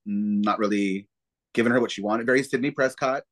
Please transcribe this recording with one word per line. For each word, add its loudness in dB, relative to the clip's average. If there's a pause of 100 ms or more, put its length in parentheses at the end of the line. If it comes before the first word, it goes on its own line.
not 0
really -2 (440)
giving 2
her 4
what 0
she -8
wanted. -2
Very 4
Sidney -2
Prescott, -2